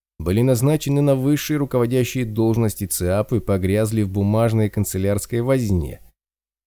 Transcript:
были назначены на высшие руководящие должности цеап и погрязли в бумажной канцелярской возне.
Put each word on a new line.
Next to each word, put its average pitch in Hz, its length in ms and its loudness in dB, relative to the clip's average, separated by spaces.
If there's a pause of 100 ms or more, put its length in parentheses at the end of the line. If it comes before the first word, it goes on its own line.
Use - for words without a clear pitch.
(200)
были 90 220 0
назначены 139 600 2
на 143 140 4
высшие 143 420 0
руководящие 127 680 0
должности 110 600 0
цеап 92 480 -2
и 113 60 0
погрязли 104 600 0
в 98 80 -2
бумажной 107 600 2
канцелярской 101 720 -2
возне. 117 600 0 (640)